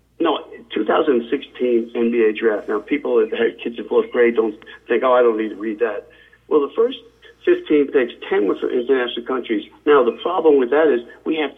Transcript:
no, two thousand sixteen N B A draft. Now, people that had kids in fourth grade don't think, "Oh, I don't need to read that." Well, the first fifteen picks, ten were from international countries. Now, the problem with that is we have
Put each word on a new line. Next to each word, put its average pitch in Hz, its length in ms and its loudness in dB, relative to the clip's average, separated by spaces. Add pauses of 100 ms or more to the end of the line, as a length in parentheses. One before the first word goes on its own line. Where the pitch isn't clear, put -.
(200)
no, 156 180 0 (340)
two 107 120 -2
thousand 127 460 0
sixteen 123 640 -2
N 117 180 0
B 117 100 0
A 107 100 2
draft. 107 360 -2
Now, 107 120 -2
people 127 360 -2
that 107 200 2
had 113 260 -2
kids 117 160 -8
in 107 100 -10
fourth 117 240 0
grade 120 240 2
don't 110 180 0 (340)
think, 117 140 0
"Oh, 131 100 2
I 123 100 4
don't 117 140 4
need 107 140 -4
to 95 60 -12
read 104 240 -6
that." 107 260 -4 (420)
Well, 151 120 4
the 139 140 -4
first 247 240 0 (460)
fifteen 156 440 2
picks, 123 240 0 (160)
ten 196 180 0
were 175 100 0
from - 140 -6
international 185 560 -2
countries. 117 420 -4 (180)
Now, 143 180 6
the 117 80 2 (100)
problem 160 360 4
with 120 120 2
that 151 180 4
is 123 120 2 (240)
we 156 120 -2
have 147 220 -4